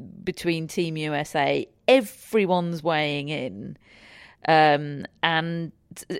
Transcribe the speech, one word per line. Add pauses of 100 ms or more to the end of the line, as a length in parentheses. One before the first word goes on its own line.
(240)
between
Team
U
S
A. (220)
Everyone's
weighing
in, (720)
um, (160)
and (480)